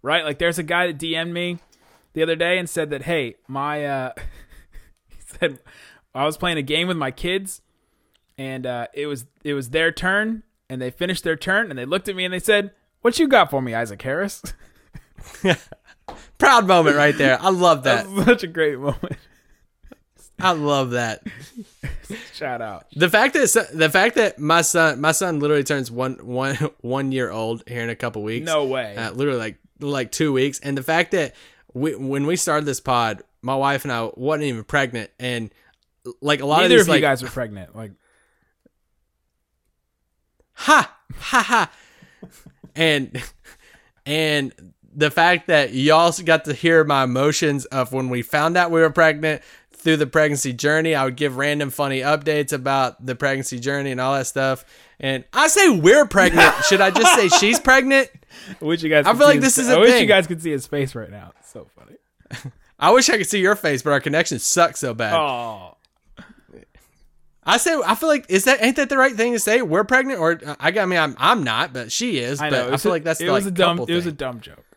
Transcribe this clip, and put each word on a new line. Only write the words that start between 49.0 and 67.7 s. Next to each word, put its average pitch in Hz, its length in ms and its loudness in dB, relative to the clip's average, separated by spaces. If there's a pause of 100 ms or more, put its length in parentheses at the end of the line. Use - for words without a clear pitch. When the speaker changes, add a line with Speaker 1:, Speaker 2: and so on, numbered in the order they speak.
Speaker 2:
through 160 260 0
the 147 100 0
pregnancy 143 460 0
journey. 156 420 0
I 135 100 0
would 131 100 -4
give 135 220 -4
random 147 320 -2
funny 135 320 -4
updates 147 520 -2
about 135 520 -2
the 127 100 -6
pregnancy 135 440 -4
journey 139 320 -4
and 127 100 -6
all 131 120 -2
that 135 140 -4
stuff. 135 380 -4 (340)
And 135 320 -6
I 302 160 2
say 381 220 6
we're 214 360 6
pregnant. 180 500 6
Speaker 1:
<laughs> - 100 -6
Speaker 2:
Should 196 160 4
I 190 100 4
just 349 240 6
say 202 140 4
she's 208 300 4
pregnant? 262 500 4 (520)
Speaker 1:
I 160 40 -8
wish 165 180 -2
you 156 60 -2
guys 151 160 4
Speaker 2:
I 208 60 4
Speaker 1:
could 233 80 4
Speaker 2:
feel 294 80 8
Speaker 1:
see 285 80 8
Speaker 2:
like 147 80 2
Speaker 1:
his 262 120 2
Speaker 2:
this 262 100 0
is - 20 0
Speaker 1:
fa-, 254 60 4
Speaker 2:
a - 40 6
Speaker 1:
I - 20 6
wish 233 120 10
Speaker 2:
thing. 247 100 6
Speaker 1:
you - 60 2
guys 190 200 4
could 165 140 -8
see 160 100 -4
his 135 160 -6
face 139 280 -4
right 110 140 -12
now. 101 300 -20
It's - 120 -20
so - 160 -20 (100)
funny. - 180 -20 (360)
Speaker 2:
<laughs> - 480 -18
I 160 120 4
wish 254 180 6
I 233 80 2
could 190 100 -2
see 208 140 -2
your 196 140 4
face, 147 260 -2
but 151 100 0
our 139 80 4
connection 151 400 -2
sucks - 400 0
so 127 140 -6
bad. 113 200 -2
Speaker 1:
Oh. 120 640 -4 (1700)
Speaker 2:
I 202 140 2
say, 311 280 0